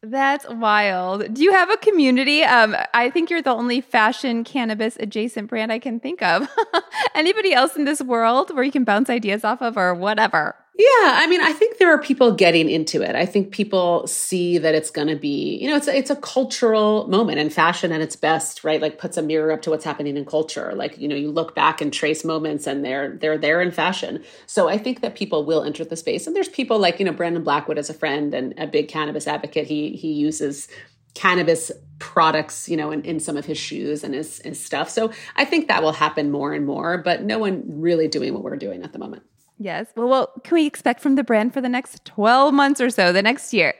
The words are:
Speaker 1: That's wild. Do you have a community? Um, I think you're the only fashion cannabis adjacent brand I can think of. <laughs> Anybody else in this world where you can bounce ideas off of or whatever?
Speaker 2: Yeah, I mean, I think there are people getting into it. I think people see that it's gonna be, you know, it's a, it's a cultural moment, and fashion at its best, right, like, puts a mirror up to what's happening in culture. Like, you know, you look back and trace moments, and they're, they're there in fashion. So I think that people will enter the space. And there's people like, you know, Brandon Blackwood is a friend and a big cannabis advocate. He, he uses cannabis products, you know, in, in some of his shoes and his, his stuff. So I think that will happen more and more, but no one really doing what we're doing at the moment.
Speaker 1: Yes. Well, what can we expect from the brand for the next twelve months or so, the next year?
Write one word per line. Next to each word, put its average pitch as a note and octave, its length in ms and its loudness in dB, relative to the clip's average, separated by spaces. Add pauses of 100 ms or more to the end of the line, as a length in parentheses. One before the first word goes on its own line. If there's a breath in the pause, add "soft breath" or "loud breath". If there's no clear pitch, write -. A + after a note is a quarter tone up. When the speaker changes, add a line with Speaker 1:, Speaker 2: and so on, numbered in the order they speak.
Speaker 1:
That's C4+ 440 0
wild. G#3 840 0
Do C4+ 100 2
you G4 80 6
have F#4 180 4
a G#4+ 80 2
community? D4 680 4
Um, A3+ 320 6 (180)
I A#3+ 160 4
think E4 200 0
you're E4+ 120 -2
the C4 100 0
only A#3+ 300 0
fashion A#3 600 0
cannabis A3+ 560 -4
adjacent A3 500 -6
brand A3 220 -2
I A3+ 80 -2
can A#3 200 -6
think F4 220 -8
of. F#3 260 2 (340)
<laughs> - 340 -4
Anybody F#4 380 2
else C4 220 4
in C#4+ 100 0
this D4 160 -2
world B3+ 540 0
where C4 80 0
you C4+ 80 0
can C4+ 120 0
bounce A3 260 2
ideas A3 340 -2
off A3+ 180 -2
of A#3 140 -4
or F3+ 200 2
whatever? F#3+ 600 0 (240)
Speaker 2:
Yeah, G#4+ 60 8 (300)
I D#4 100 4
mean, E4+ 160 4
I D#4 120 2
think A4+ 260 2
there F4 120 8
are D4+ 80 6
people B3 340 4
getting E3 360 4
into D#3 320 0
it. - 140 -2
I D#3+ 100 0
think G3 240 -2
people F#3 560 0
see F3 540 -2
that D#3 160 2
it's D#3 160 -2
gonna D3+ 240 -2
be, D3 440 -4
you - 80 -4
know, D4+ 80 0
it's D4 120 0
a, C4+ 100 0
it's C#4 140 -2
a C#4 40 0
cultural A3 920 0
moment, F#3 320 2
and D3+ 120 0
fashion E3+ 400 0
at D#3 80 -2
its D#3 160 -4
best, - 480 -2
right, D#3 160 0
like, D3+ 200 -4
puts E3+ 180 -8
a D#3+ 60 -2
mirror D#3 280 0
up D#3 120 -4
to D#3+ 80 -2
what's D#3 120 -2
happening D3 340 -6
in C#3+ 60 -6
culture. D#3 520 -4
Like, - 240 -8
you C#3+ 80 -6
know, D3 80 -2
you D3 160 -4
look D#3+ 240 -4
back D#3 260 0
and D3 100 -2
trace D#3 320 -2
moments, D#3 440 -4
and C#3+ 180 -4
they're, C#3 320 -6
they're D#3 220 -2
there D3+ 200 2
in F3+ 120 0
fashion. - 520 -4 (220 loud breath)
So - 240 2
I G3 80 0
think B3 240 -4
that - 140 -6
people D#3+ 300 -4
will D#3 180 0
enter D3+ 200 -6
the D#3+ 120 -10
space. - 320 -6
And E4 80 -4
there's G4 120 0
people A#3+ 300 -2
like, F3 220 2
you G3+ 60 0
know, F3 60 -2
Brandon E3+ 320 -4
Blackwood D3 360 -2
is D3 100 -8
a D#3 60 -10
friend D3 400 -4
and C3 240 -6
a D#3 80 -6
big D3 200 -2
cannabis D3+ 380 -6
advocate. D3+ 400 -6
He, D3+ 300 -6
he D#3 180 -6
uses D3 540 -4 (480 loud breath)
cannabis F3 560 0 (260)
products, D#3 720 -2
you E3+ 80 -2
know, D3+ 140 -4
in, D3+ 100 -6
in D#3+ 180 -6
some D#3 160 -6
of C#3+ 100 -8
his E3 120 -8
shoes - 460 -8
and C#3 100 -8
his, D3+ 280 -10
his - 220 -12
stuff. - 280 -6
So A3+ 200 -2 (240 loud breath)
I - 80 2
think D#4+ 260 -2
that F3+ 120 2
will D#3 120 0
happen D3+ 360 0
more C#3+ 240 -2
and D3 140 -2
more, E3 320 -2
but E3+ 240 -2
no G#3+ 160 -2
one F#3+ 260 -2
really D#3+ 420 0
doing D3 280 -4
what G2+ 80 -8
we're - 140 -8
doing F2+ 260 -10
at - 100 -16
the E2+ 60 -14
moment. E2 240 -14 (360)
Speaker 1:
Yes. F#3+ 360 -8
Well, A#3 120 -2
what C4 360 0
can - 100 -2
we D#4+ 140 4
expect - 340 -2
from C4+ 140 2
the C#4 80 2
brand A3+ 280 2
for C4+ 100 -4
the B3 60 -4
next B3 380 -6
twelve B3+ 480 4
months C#4 260 4
or B3 120 2
so, F3+ 200 4
the F#3+ 120 4
next A#3+ 320 -2
year? E3 240 4